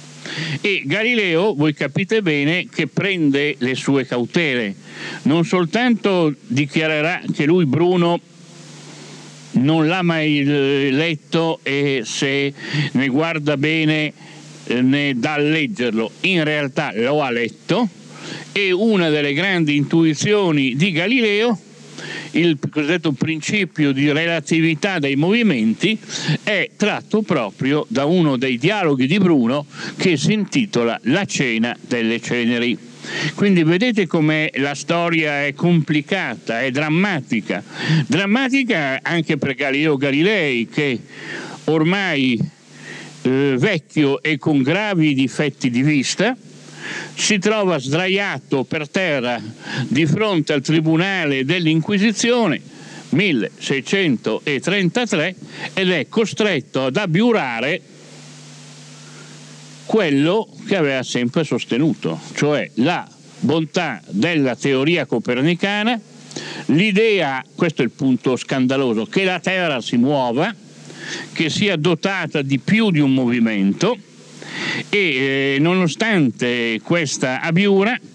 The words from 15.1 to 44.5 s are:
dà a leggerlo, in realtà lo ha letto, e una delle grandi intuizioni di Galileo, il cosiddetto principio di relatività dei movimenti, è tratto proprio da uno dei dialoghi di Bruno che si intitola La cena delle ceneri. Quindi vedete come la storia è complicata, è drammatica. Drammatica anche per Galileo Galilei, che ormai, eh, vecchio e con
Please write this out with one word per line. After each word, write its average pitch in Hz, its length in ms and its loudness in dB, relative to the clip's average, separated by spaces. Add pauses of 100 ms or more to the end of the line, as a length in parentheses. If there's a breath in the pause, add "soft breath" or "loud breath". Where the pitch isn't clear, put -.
dà 147 200 -2
a 147 40 0
leggerlo, 120 720 0 (100)
in 180 220 2
realtà 147 500 -2
lo 135 300 0
ha 131 80 -2
letto, 135 560 -2 (640 loud breath)
e 190 200 0
una 185 380 2
delle 147 240 0
grandi 165 440 0
intuizioni 156 1000 2
di 180 160 0
Galileo, 208 680 0 (680 loud breath)
il 156 280 2 (100)
cosiddetto 151 440 -2
principio 156 800 -2
di 143 200 2
relatività 165 880 0
dei 139 160 0
movimenti, 143 840 2 (460 loud breath)
è 190 320 0
tratto 208 480 0
proprio 139 680 0
da 131 160 0
uno 156 320 4
dei 127 200 0
dialoghi 147 500 2
di 185 100 2
Bruno 143 480 2 (320 loud breath)
che 175 200 2
si 180 160 2
intitola 117 680 0
La 170 220 0
cena 120 540 -2
delle 113 420 -2
ceneri. 120 560 0 (560 loud breath)
Quindi 196 300 4
vedete 190 420 2
come 156 500 0
la 139 200 -2
storia 156 720 0
è 139 80 -2
complicata, 151 1080 -2
è 135 80 -2
drammatica. 151 920 -2 (420 loud breath)
Drammatica 220 960 0
anche 160 360 -2
per 131 180 -2
Galileo 143 420 0
Galilei, 143 680 0
che 139 320 -2 (680 loud breath)
ormai, 156 720 0 (840 loud breath)
eh, 135 340 2
vecchio 151 640 0
e 156 160 0
con 147 240 2